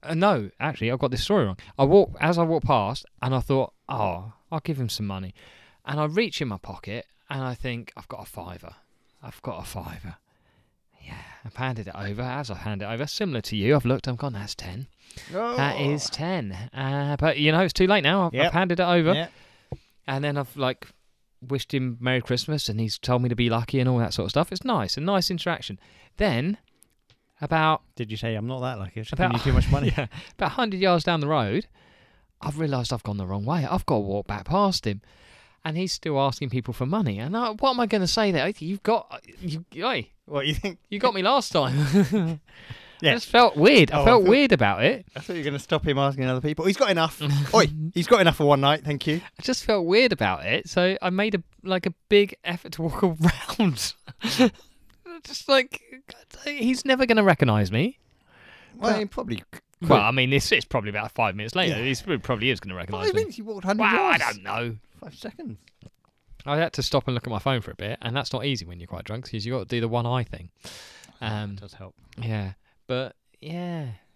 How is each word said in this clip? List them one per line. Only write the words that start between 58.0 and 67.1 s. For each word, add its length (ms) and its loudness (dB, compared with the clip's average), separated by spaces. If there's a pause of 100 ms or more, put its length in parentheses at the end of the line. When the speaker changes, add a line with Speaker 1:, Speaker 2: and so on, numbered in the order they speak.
Speaker 2:
Well, 160 0
Speaker 1:
But 80 2
Speaker 2:
he 60 -2
probably 320 -6
c-, 60 -12 (380)
Speaker 1:
Well, 180 6
Speaker 2:
could. 60 0
Speaker 1:
I 60 2
mean, 180 2
this 220 2
is 140 0
probably 240 -4
about 220 -8
five 240 -2
minutes 200 -8
later. 220 0
Speaker 2:
Yeah. 60 -4
Speaker 1:
He's, 180 -2
he 160 -4
probably 320 -2
is 100 0
gonna 160 -12
recognise 320 -6
Speaker 2:
Five 80 0
Speaker 1:
me. 60 2
Speaker 2:
minutes? 140 -6
He 80 -14
walked 220 -10
hundred 160 0
Speaker 1:
Well, 140 2
I 220 2
Speaker 2:
yards. 60 0
Speaker 1:
don't 200 -4
know. 320 -6 (240)
Speaker 2:
Five 160 -18
seconds. 420 -14 (880)
Speaker 1:
I 120 -2
had 160 -2
to 100 -4
stop 240 0
and 60 -2